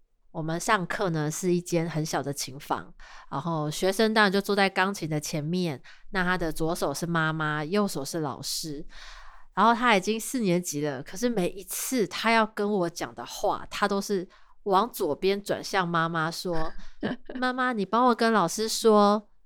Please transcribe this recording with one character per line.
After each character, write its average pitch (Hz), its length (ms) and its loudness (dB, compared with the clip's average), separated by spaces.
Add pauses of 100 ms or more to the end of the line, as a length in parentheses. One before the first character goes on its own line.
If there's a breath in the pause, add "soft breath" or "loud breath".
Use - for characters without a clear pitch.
(320)
我 165 100 -8
们 160 180 -2
上 208 260 2
课 190 240 -2
呢 151 220 0
是 175 240 0
一 175 60 2
间 170 280 0
很 156 160 -2
小 160 160 -2
的 139 120 -4
琴 135 260 -10
房， 92 340 -6 (380 loud breath)
然 147 80 -4
后 156 320 -2
学 - 180 0
生 220 240 4
当 220 100 6
然 202 60 6
就 196 120 2
坐 202 120 0
在 196 160 4
钢 190 240 0
琴 170 160 -6
的 156 80 0
前 151 240 -4
面， 165 400 -2 (280 soft breath)
那 190 160 0
他 180 120 2
的 165 140 -2
左 160 240 0
手 165 180 0
是 175 120 -6
妈 165 260 2
妈， 156 320 -2
右 196 240 2
手 156 160 -6
是 165 160 -6
老 135 220 -4
师。 143 440 -6 (680 loud breath)
然 190 120 4
后 233 80 8
他 233 220 4
已 190 60 4
经 214 180 -2
四 247 220 -4
年 180 200 2
级 147 240 -4
了， 139 160 -4
可 - 140 -14
是 240 140 0
每 190 180 0
一 - 160 -10
次 - 420 -2
他 220 280 0
要 226 120 6
跟 208 240 -2
我 185 200 0
讲 160 260 -8
的 240 100 -10
话， 180 460 -2
他 - 160 0
都 202 120 0
是 196 280 -2 (360 soft breath)
往 202 280 4
左 160 240 -2
边 196 260 0
转 147 220 -4
向 190 240 0
妈 165 200 2
妈 165 220 -2
说： 165 420 0 (300 soft breath)
<laughs> - 120 -2 (260)
“妈 254 120 0
妈， 254 220 0
你 208 100 0
帮 226 220 2
我 240 80 6
跟 226 180 2
老 196 160 4
师 220 220 -4
说， 208 580 6 (180)